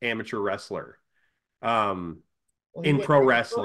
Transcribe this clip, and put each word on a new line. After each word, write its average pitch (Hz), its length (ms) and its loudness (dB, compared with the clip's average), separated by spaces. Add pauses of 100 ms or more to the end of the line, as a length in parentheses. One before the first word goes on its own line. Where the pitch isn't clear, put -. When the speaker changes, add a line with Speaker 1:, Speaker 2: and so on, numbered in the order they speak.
Speaker 1:
amateur 113 360 -6
wrestler." 98 600 -6 (640)
Um, 98 640 -2 (520)
Speaker 2:
Well, 170 80 -12
he 156 80 2
Speaker 1:
in 143 60 4
Speaker 2:
wouldn't - 100 -2
Speaker 1:
pro 147 140 6
Speaker 2:
be 135 40 6
the 131 40 6
Speaker 1:
wrestling. 117 360 0